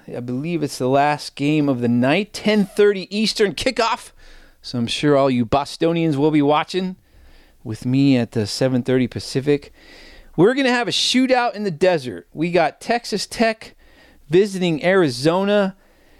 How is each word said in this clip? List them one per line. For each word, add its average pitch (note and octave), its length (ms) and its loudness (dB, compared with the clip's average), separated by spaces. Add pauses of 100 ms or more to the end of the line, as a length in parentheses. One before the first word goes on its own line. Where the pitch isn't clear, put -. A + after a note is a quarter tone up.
I - 120 -10
believe C#3 420 -6
it's D3 160 -4
the B2+ 100 -2
last C#3+ 480 0
game D3 320 0
of B2+ 140 0
the A#2+ 60 0
night, C3 460 0
ten G#3+ 320 0
thirty G3+ 500 2
Eastern G#3 400 0
kickoff. A#3 560 -4 (500)
So - 160 -10
I'm A#2+ 80 -2
sure C#3+ 320 2
all C#3 120 4
you B2 160 0
Bostonians D#3+ 720 0
will D3 120 2
be D3+ 120 2
watching D#3+ 560 -2 (640)
with A2+ 220 -10
me C3+ 300 4
at A#2 180 0
the A2 120 -2
seven B2+ 380 -2
thirty B2+ 240 0
Pacific. C#3+ 640 -4 (640)
We're G3+ 160 4
gonna C4+ 180 0
have A#3+ 160 -2
a E3 40 -4
shootout A#3+ 640 0
in G#3 80 -8
the G3+ 80 -2
desert. C#3+ 600 0
We E3 200 -6
got E3 280 0
Texas A#3 460 -4
Tech - 500 -4 (540)
visiting F3+ 560 0
Arizona, F#3 880 0 (440)